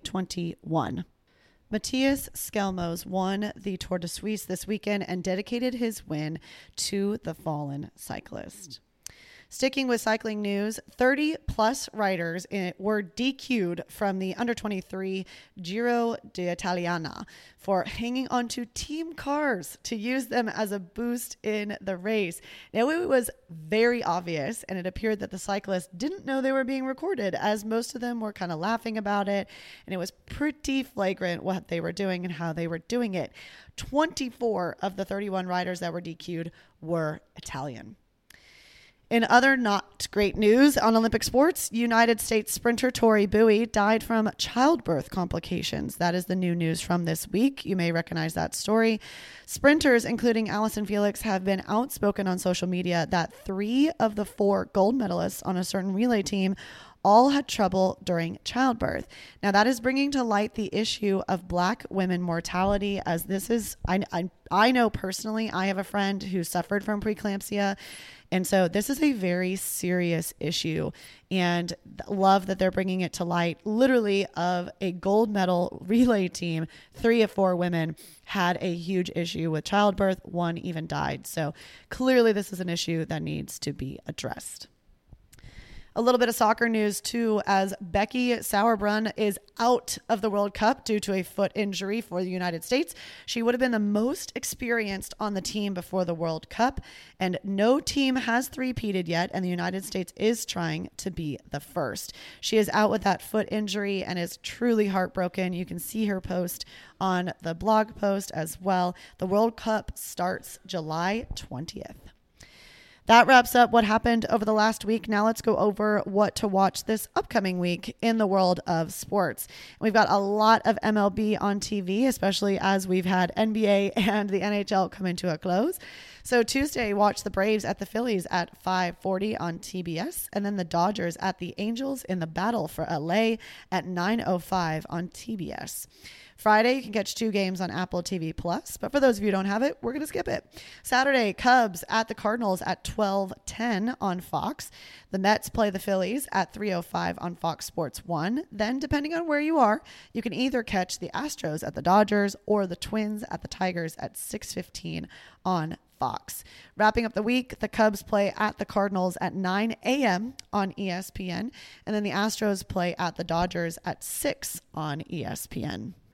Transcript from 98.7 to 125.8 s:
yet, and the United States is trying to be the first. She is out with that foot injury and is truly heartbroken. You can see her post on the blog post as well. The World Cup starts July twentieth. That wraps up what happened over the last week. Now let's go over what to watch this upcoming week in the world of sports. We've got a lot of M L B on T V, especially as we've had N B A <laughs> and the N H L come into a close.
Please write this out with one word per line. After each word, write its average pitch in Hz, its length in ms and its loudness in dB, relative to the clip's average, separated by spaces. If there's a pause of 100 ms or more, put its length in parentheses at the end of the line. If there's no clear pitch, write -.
yet, 170 240 0
and 190 100 -2
the 180 60 -2
United 180 380 -4
States 185 320 -6
is 226 260 0
trying 165 540 -4
to 190 120 -6
be 156 280 -6 (120)
the 143 100 -6
first. - 520 -6 (300)
She 220 160 2
is 208 160 4
out 214 160 2
with 202 140 -2
that 190 180 2
foot - 280 -4
injury 202 540 -4
and 180 140 -6
is 170 240 -6
truly 226 460 2
heartbroken. 185 640 -2
You 175 100 -4
can 175 140 -8
see 220 260 -4
her 196 160 0
post 180 460 -4 (340)
on 180 400 0
the 165 140 -4
blog 214 420 2
post 196 380 0
as 160 260 -6
well. 180 340 2 (220)
The 185 100 -4
World 220 300 4
Cup - 380 -2
starts - 720 -6
July 170 680 -2
twentieth. - 600 -10 (1120)
That 226 220 10
wraps 247 260 8
up 240 160 8
what 226 140 8
happened 226 440 4
over 214 160 2
the 214 80 2
last 214 320 2
week. 208 240 0
Now 208 180 2
let's 226 140 2
go - 160 2
over 208 500 2
what 202 300 2
to 214 120 -2
watch 196 340 2
this 220 320 -2
upcoming 190 460 0
week 175 420 -2
in 226 160 4
the 214 80 4
world 185 400 4
of 165 260 0
sports. - 540 -2 (320)
We've 220 140 0
got 220 180 6
a 202 80 4
lot 214 460 4
of 214 180 4
M 214 140 2
L 202 140 4
B 214 260 0
on 202 240 0
T 202 200 -4
V, 196 260 2
especially 196 520 0
as 190 300 2
we've 185 160 2
had 185 320 2
N 220 160 2
B 214 160 2
A 196 240 4
<laughs> - 40 -10
and 208 320 2
the 190 140 0
N 208 100 0
H 202 200 -2
L 190 160 2
come 190 180 -6
into 180 260 -2
a 156 60 -4
close. 202 400 0 (460)